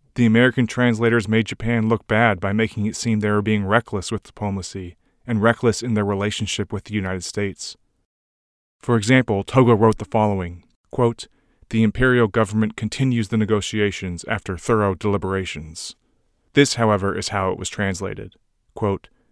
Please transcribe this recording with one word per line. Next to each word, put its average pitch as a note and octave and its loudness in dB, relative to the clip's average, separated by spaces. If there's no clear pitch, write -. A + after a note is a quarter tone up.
the A#2+ 4
American A#2+ 4
translators A#2 2
made A2 2
Japan A2+ -2
look A2+ 0
bad G#2+ 2
by G2 -2
making G#2+ -2
it - -4
seem A2 -2
they G#2 0
were G#2 2
being G#2 0
reckless G#2 0
with G#2+ -6
diplomacy G2 -8
and A2 0
reckless A2+ 2
in A2+ -2
their G#2+ 2
relationship G2+ -4
with G2 -8
the G#2+ -10
United F#2+ -4
States. - -8
For A#2+ 0
example, G#2+ 2
Togo A#2+ 4
wrote G#2+ 4
the G2+ -8
following, G2 -2
quote, A#2 -2
"The A2+ 2
imperial B2 2
government G#2+ 0
continues A#2 -2
the A2+ -2
negotiations G2+ -2
after G2+ -6
thorough G#2 0
deliberations." F#2+ -4
This, C#3+ 4
however, G#2 0
is G2 -6
how F#2+ -2
it - -6
was F#2+ -8
translated. G2 -6
Quote, - -4